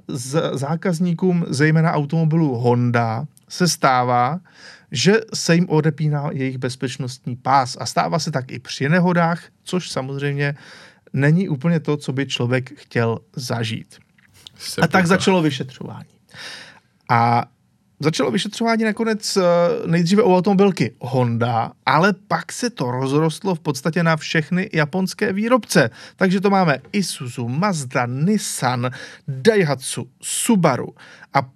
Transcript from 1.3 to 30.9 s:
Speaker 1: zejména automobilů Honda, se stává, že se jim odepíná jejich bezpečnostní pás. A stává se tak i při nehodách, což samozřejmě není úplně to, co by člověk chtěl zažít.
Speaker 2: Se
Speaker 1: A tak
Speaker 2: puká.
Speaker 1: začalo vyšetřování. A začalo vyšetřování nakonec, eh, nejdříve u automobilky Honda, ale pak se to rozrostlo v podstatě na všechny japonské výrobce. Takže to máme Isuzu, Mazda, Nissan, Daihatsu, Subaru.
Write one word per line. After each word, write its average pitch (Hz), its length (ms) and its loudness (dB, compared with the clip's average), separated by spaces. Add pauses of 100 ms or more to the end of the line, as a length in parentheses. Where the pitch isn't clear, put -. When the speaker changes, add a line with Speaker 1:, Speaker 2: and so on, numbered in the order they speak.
Speaker 1:
zejména 156 440 2
automobilů 156 640 0
Honda, 120 680 2 (220)
se 180 200 0
stává, 127 720 2 (520)
že 147 220 4 (200)
se - 200 0
jim 175 140 2
odepíná 151 640 0
jejich 131 260 -4
bezpečnostní 127 800 -8
pás. 131 440 0
A 131 60 -8
stává 170 320 -2
se 156 120 -4
tak 131 220 -6
i - 60 -12
při - 300 -6
nehodách, 170 540 2 (220)
což - 260 -6
samozřejmě 143 640 -4 (580)
není 156 360 2
úplně 160 320 0
to, 147 160 -2
co 147 160 -8
by 139 140 -2
člověk 127 540 -2
chtěl 117 380 -2 (180)
zažít. 117 640 -8 (600)
Speaker 2:
Se - 220 -8
Speaker 1:
A 175 60 4
tak 190 180 4
Speaker 2:
puká. - 40 0
Speaker 1:
začalo 185 340 4
vyšetřování. 131 640 -6 (1000)
A 117 360 4 (560)
začalo 160 300 0
vyšetřování 220 540 -2
nakonec, 214 520 -2
eh, 196 60 2 (440)
nejdříve 175 360 2
u 185 140 6
automobilky 185 640 2
Honda, 117 720 0 (140)
ale 165 280 4 (140)
pak 170 240 -4
se 240 180 -4
to 135 200 -4
rozrostlo 151 640 0
v 156 60 -8
podstatě 165 420 -2
na 165 140 4
všechny 165 560 -2
japonské 185 600 -2
výrobce. 208 580 2 (260)
Takže 190 240 2
to 196 100 2
máme 175 280 4 (140)
Isuzu, 127 560 -4
Mazda, 143 580 -2
Nissan, 127 840 -2 (380)
Daihatsu, 139 800 0 (140)
Subaru. 160 680 0 (460)